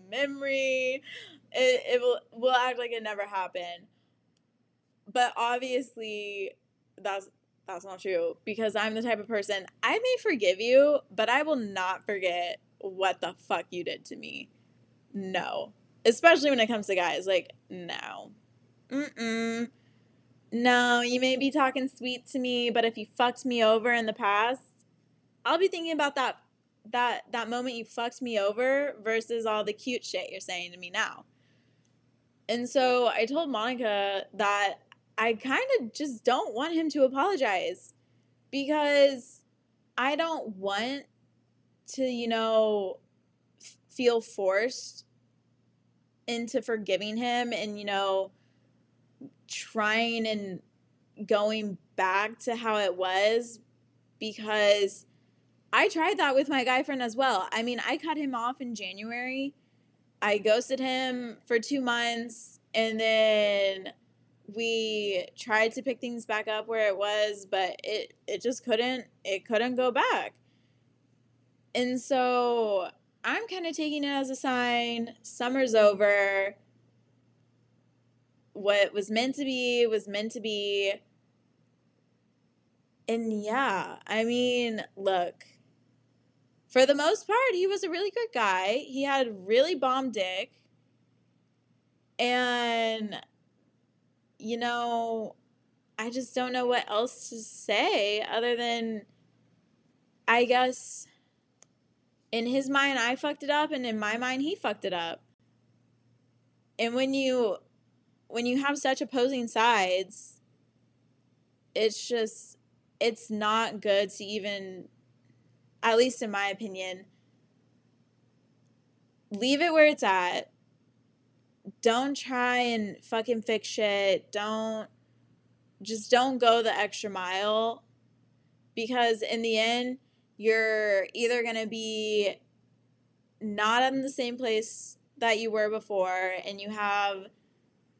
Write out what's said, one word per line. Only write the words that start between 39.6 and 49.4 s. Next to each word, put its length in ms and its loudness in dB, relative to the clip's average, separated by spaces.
I 180 0
don't 400 -4
want 460 -4
to, 160 -4
you 220 -2
know, 760 2
f-, 160 -20
feel 320 2
forced 800 -2
into 360 -4
forgiving 560 -2
him 340 -2
and, 260 -6
you 60 -10
know, 460 0